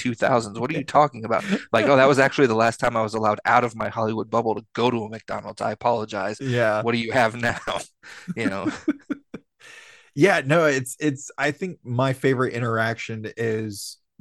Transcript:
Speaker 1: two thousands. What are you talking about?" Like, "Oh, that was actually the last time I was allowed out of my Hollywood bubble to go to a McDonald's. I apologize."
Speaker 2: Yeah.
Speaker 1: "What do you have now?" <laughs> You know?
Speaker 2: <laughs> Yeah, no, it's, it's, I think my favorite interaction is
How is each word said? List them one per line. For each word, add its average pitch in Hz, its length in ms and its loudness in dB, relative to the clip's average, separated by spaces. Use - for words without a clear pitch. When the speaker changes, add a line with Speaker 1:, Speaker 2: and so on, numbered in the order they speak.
Speaker 1:
two 120 100 -2
thousands. 113 440 0
What 127 120 -4
are 156 80 -4
you 131 60 -6
talking 135 420 2
about?" 113 180 0
Like, 113 160 2
"Oh, 139 100 6
that 131 120 8
was 139 100 4
actually 135 280 4
the 113 80 4
last 113 260 2
time 120 160 0
I 110 60 2
was 107 120 -2
allowed 107 300 0
out 117 200 6
of 117 120 -4
my 107 140 -6
Hollywood 110 400 -4
bubble 113 240 0
to 107 100 -10
go 120 160 2
to 117 140 -4
a 110 60 -12
McDonald's. 104 500 -10
I 107 120 -2
apologize." 110 680 -2
Speaker 2:
Yeah. 120 420 0
Speaker 1:
"What 117 100 0
do 120 60 2
you 113 140 -4
have 117 240 2
now?" 117 300 -2
<laughs> - 720 -10
You - 120 -2
know? 98 240 -4
Speaker 2:
<laughs> - 80 -10
Yeah, 170 300 4
no, 156 200 4
it's, 135 340 0
it's, 147 360 -2
I 143 140 0
think 180 320 -8
my 131 300 0
favorite 127 420 0
interaction 113 720 -2
is 110 600 -4